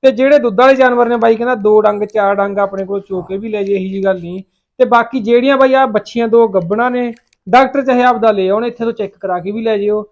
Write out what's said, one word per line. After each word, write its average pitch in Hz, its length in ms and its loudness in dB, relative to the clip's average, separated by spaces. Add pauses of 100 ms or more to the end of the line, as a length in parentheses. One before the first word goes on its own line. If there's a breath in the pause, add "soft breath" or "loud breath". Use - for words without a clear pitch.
ਤੇ 269 100 6
ਜਿਹੜੇ 269 260 2
ਦੁੱਧ 233 220 0
ਵਾਲੇ 269 140 6
ਜਾਨਵਰ 240 340 2
ਨੇ, 240 80 -2
ਬਾਈ 226 200 2
ਕਹਿੰਦਾ 240 180 -2
ਦੋ 214 260 2
ਡੰਗ, 208 220 0
ਚਾਰ 202 320 0
ਡੰਗ 202 240 -2
ਆਪਣੇ 196 260 -4
ਕੋਲ 196 160 -6
ਚੋ 190 220 -8
ਕੇ 190 140 -10
ਵੀ 214 120 -8
ਲੈ 208 140 -4
ਜੇ, 196 120 -2
ਇਹੀ 190 160 -4
ਜਿਹੀ 190 140 -6
ਗੱਲ 190 160 -2
ਨਹੀਂ। 175 220 -12 (360)
ਤੇ 254 60 6
ਬਾਕੀ 233 360 0
ਜਿਹੜੀਆਂ 240 360 2
ਬਾਈ 262 180 4
ਆ 269 120 4
ਬੱਚੀਆਂ 226 420 -4
ਦੋ 233 200 4
ਗੱਭਣਾ 196 400 -2
ਨੇ, 247 260 -4 (340)
ਡਾਕਟਰ 262 360 2
ਚਾਹੇ 247 180 2
ਆਪਦਾ 233 280 2
ਲੈ 190 180 0
ਆਉਣ, 214 160 0
ਇੱਥੇ 233 200 -6
ਤੋਂ 226 80 -4
ਚੈੱਕ 202 280 -8
ਕਰਾ 185 180 -4
ਕੇ 175 120 -8
ਵੀ 220 120 -8
ਲੈ 220 140 -2
ਜਿਓ। 208 360 -2